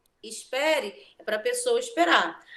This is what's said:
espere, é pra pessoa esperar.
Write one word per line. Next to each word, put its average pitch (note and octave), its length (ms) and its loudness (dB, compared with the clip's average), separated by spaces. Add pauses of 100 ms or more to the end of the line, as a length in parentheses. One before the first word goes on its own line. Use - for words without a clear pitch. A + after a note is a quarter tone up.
(220)
espere, B3+ 720 -2 (220)
é - 60 -20
pra G#3+ 160 -2
pessoa B3 400 0
esperar. B3+ 640 2 (140)